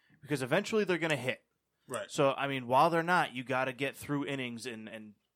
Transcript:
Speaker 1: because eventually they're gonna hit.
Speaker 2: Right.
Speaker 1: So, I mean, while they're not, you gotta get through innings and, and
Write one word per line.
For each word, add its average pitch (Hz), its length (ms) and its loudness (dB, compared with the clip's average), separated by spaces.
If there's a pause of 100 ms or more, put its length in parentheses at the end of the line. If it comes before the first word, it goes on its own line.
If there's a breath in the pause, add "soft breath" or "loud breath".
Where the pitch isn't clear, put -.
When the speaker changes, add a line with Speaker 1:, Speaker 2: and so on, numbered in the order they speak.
(220 soft breath)
Speaker 1:
because 143 180 -2
eventually 202 440 2
they're 175 140 0
gonna 156 180 0
hit. 123 240 -2 (480)
Speaker 2:
Right. 110 200 -6
Speaker 1:
So, 139 300 4
I 135 80 -2
mean, 135 220 -4
while 139 220 8
they're 165 120 2
not, 170 320 2
you 131 80 -6
gotta 131 300 0
get 127 240 -4
through 143 300 -4
innings 123 400 -6
and, 110 220 -10
and 107 260 -16 (220)